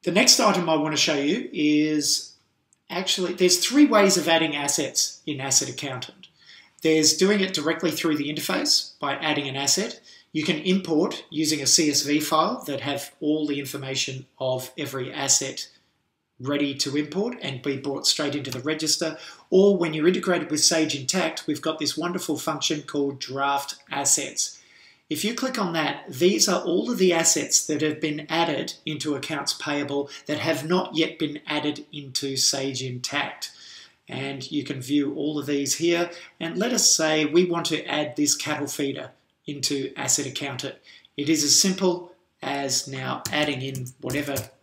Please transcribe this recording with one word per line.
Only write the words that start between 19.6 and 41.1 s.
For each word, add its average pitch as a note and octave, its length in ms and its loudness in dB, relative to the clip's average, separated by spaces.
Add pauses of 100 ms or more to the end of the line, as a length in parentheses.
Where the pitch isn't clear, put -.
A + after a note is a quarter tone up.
when E3 160 0
you're D#3 140 2
integrated F3+ 440 0
with D3+ 100 0
Sage D#3 320 4
Intacct, D#3+ 540 -2
we've D3 140 -4
got D#3 180 -4
this D3 160 -2
wonderful F3 420 -4
function D3+ 440 -2
called C#3 380 -2
Draft C#3 560 -2 (140)
Assets. - 680 -2 (500)
If D#3 180 -2
you A3+ 80 0
click A#3+ 260 -2
on F3 140 0
that, D3 340 -2
these F3 400 4
are F3+ 160 0
all G3+ 260 0
of G#3+ 80 -2
the F#3 140 6
assets D#3+ 560 2
that D3+ 140 -2
have D3+ 180 0
been D3+ 300 -4
added D#3 460 -2 (100)
into D3+ 280 -4
accounts C#3 400 -4
payable C#3+ 560 -4 (160)
that - 140 -4
have D3+ 260 -2
not F3 300 0
yet D#3+ 240 0
been D3 260 -4
added D3+ 460 -4
into C#3 460 -6
Sage C3+ 440 0
Intacct. C3 680 -6 (580)
And C3+ 420 -8
you C#3+ 140 -2
can C3 160 -8
view C#3+ 340 0
all D3+ 240 -2
of C3+ 100 -4
these C#3+ 280 0
here. E3+ 360 0 (280)
And E3 180 -6
let A3+ 140 0
us - 180 2
say D#3 360 2
we D#3+ 180 4
want E3+ 220 -2
to - 200 -2
add - 300 -4
this D3 220 0
cattle C#3+ 300 -4
feeder - 440 -6 (340)
into C#3 520 -4
Asset C3 300 0
Accountant. C3 480 -8 (420)